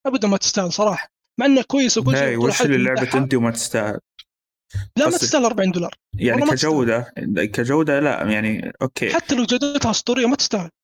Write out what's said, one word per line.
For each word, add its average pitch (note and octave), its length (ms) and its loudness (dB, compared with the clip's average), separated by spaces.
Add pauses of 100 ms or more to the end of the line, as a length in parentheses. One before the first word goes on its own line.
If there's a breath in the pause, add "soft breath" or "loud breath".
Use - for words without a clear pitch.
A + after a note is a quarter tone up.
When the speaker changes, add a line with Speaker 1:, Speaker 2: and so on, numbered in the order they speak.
Speaker 1:
أبدا B3+ 220 0
ما G3 80 2
تستاهل F#3 360 -2
صراحة. G#3 360 0 (320)
مع B3 60 2
إنها C4+ 160 6
كويسة B3+ 380 0
وكل B2+ 120 2
شيء C#3 100 2
Speaker 2:
هاي، B2+ 140 0
Speaker 1:
وطول A#2 120 2
Speaker 2:
وش C3+ 80 0
Speaker 1:
حياتي D3 180 2
Speaker 2:
اللي B2+ 100 2
لعبة B2+ 160 0
Speaker 1:
مدحها. C3 200 0
Speaker 2:
إندي C3+ 160 0
وما A#2 140 2
تستاهل؟ G#2+ 500 -4 (960 loud breath)
Speaker 1:
لا، C#4 80 2
ما - 20 4
Speaker 2:
بس F4 140 0
Speaker 1:
تستاهل C#4 240 2
أربعين G3+ 260 2
دولار. E3+ 240 -4 (200)
Speaker 2:
يعني A#2 180 0
Speaker 1:
والله C#4+ 140 2
ما D#4 80 2
تستاهل. D3+ 180 0
Speaker 2:
كجودة، A#2+ 400 0 (340)
كجودة C#3 540 0
لا، C#3+ 220 0 (100)
يعني G#2+ 400 -2 (100)
أوكي. B2 320 -4
Speaker 1:
حتى E4 200 -2
لو B3 100 0
جودتها C4 460 -2
أسطورية A#3+ 360 0
ما C4 100 2
تستاهل. F3+ 340 -4 (140)